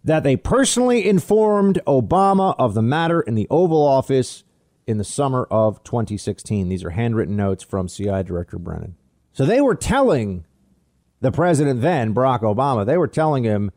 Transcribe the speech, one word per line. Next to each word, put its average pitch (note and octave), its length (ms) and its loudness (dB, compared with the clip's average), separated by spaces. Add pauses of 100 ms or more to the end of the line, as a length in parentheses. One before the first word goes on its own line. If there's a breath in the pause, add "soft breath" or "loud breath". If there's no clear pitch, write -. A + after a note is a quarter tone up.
that D#3 220 0
they C#3 120 2
personally B3 720 0
informed G3+ 800 2
Obama F#3+ 720 2
of B2 160 0
the A2 80 0
matter E3 380 0
in A#2 160 -4
the G#2 120 -2
Oval D#3+ 360 2
Office C3+ 580 0 (440)
in A2 120 -2
the G#2 60 -4
summer C3 480 -2
of A2 320 0
twenty A2+ 320 -4
sixteen. G2+ 520 -4
These F#2 140 -4
are E2+ 80 -8
handwritten G#2+ 460 -2
notes G2 260 -2
from F#2+ 240 -6
C G2 220 -6
I F#2+ 120 -2
A F#2 40 -4
Director F2 340 -8
Brennan. E2+ 380 -12 (360)
So C3+ 140 -2
they A3+ 140 2
were C4 160 2
telling A#2 680 0 (760)
the C3 100 0
president C#3+ 520 0
then, C3 300 0
Barack B2 280 0
Obama, A2+ 440 0
they C#3 140 0
were E3+ 80 2
telling D3+ 380 -2
him, G#2 320 0